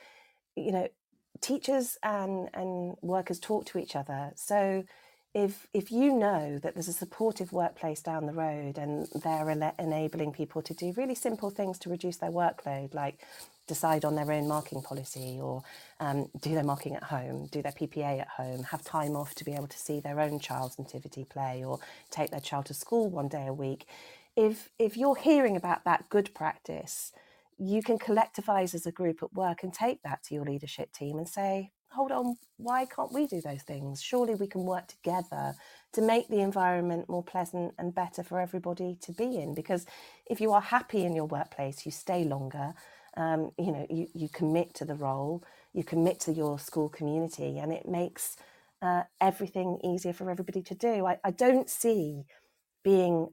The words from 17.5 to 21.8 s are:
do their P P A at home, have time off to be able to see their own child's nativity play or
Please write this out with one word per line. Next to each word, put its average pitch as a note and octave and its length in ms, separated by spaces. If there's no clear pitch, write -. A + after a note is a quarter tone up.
do D3 120
their E3+ 80
P D#3 160
P D3+ 140
A C#3+ 180
at C#3 80
home, B2+ 380
have D3+ 180
time D3+ 320
off C#3+ 180
to - 100
be C#3+ 100
able C#3+ 140
to - 120
see D3 200
their C#3+ 200
own D3+ 200
child's C3 380
nativity C3+ 480
play C3 400
or C3 140